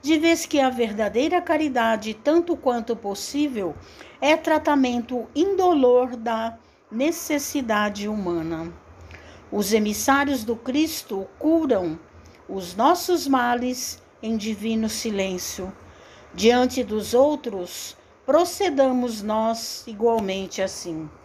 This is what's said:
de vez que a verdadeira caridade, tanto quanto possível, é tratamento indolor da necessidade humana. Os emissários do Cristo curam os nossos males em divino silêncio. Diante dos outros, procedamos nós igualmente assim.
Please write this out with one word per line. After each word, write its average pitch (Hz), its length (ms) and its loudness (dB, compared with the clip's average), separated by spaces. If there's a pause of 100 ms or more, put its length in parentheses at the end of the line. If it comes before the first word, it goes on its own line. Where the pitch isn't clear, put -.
de 311 160 2
vez 330 300 2
que 294 120 2
a 262 100 4
verdadeira 233 680 0
caridade, 240 760 0
tanto 339 420 2
quanto 240 380 -2
possível, 202 800 -4 (440)
é 302 160 6
tratamento 262 1000 0
indolor 285 800 4
da 226 420 -4 (320)
necessidade 226 1160 -2
humana. 170 680 -4 (760)
Os 202 220 0
emissários 262 680 2
do 226 120 -4
Cristo 247 720 -4 (100)
curam 254 600 0 (500)
os 180 260 -10
nossos 302 520 2
males 247 760 0 (220)
em 220 140 -2
divino 220 520 -2
silêncio. 190 840 -4 (600)
Diante 247 500 4
dos 208 300 -4
outros, 247 840 0 (280)
procedamos 269 960 2
nós 220 640 -4
igualmente 202 760 -2
assim. 165 480 -6 (140)